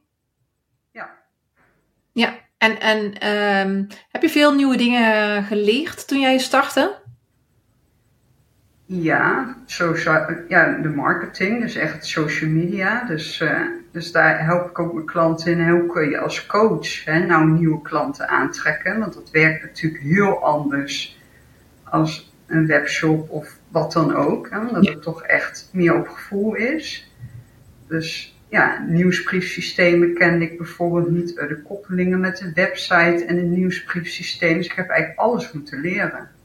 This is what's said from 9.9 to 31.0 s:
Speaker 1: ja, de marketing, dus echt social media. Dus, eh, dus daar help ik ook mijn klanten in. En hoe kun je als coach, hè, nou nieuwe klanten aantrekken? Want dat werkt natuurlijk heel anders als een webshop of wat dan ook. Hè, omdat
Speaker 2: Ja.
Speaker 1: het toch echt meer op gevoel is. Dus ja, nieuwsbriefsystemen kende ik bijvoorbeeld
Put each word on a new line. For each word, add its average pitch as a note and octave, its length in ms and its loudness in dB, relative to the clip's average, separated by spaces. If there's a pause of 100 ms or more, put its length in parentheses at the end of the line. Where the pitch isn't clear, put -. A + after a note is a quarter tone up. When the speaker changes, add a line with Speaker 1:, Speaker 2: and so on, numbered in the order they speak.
Speaker 1:
ja, D#3+ 240 4 (100)
de D#3 80 -2
marketing, F3+ 720 -2
dus G#3+ 140 -6
echt - 300 -6
social D#3 440 -2
media. F#3 540 0
Dus, D#3+ 360 -6
eh, D3+ 200 0 (320)
dus E3+ 200 -10
daar D#3 340 2
help F3 240 0
ik - 100 -10
ook E3+ 140 -2
mijn D#3 120 -6
klanten E3 460 0
in. E3+ 80 2
En E3+ 100 4
hoe E3+ 160 6
kun D#3 240 0
je - 100 -2
als - 260 -4
coach, G3+ 600 0
hè, D#3+ 140 2
nou E3+ 300 4
nieuwe D#3+ 320 4
klanten C#3+ 480 -4
aantrekken? D3+ 680 -2
Want G3+ 140 -4
dat - 180 -18
werkt D#3 320 2
natuurlijk D3+ 400 -6
heel G3 400 2
anders C#3+ 760 -2 (640)
als - 500 -2 (140)
een D#3+ 200 2
webshop D#3 640 0
of - 280 -12 (140)
wat D#3+ 220 -2
dan D#3 220 2
ook. D3 340 0
Hè, G3 100 -6
omdat A3+ 260 4
Speaker 2:
Ja. - 60 -2
Speaker 1:
het D#3 100 -12
toch - 220 -10
echt - 500 -4
meer E3+ 220 2
op E3+ 120 -2
gevoel G3+ 480 -4
is. C4 560 -6 (760)
Dus - 500 -8 (100)
ja, - 400 0
nieuwsbriefsystemen F3 1300 2
kende E3+ 320 2
ik E3 120 -12
bijvoorbeeld E3+ 520 -2